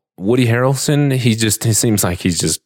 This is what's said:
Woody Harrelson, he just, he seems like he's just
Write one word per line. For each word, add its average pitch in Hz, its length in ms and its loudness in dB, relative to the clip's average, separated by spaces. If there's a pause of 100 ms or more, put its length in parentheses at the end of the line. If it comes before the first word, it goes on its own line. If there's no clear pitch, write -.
(180)
Woody 120 280 0
Harrelson, 135 720 0
he 120 200 2
just, 110 280 -2
he 113 100 2
seems 107 300 0
like 87 160 -2
he's 87 200 -2
just 80 260 -4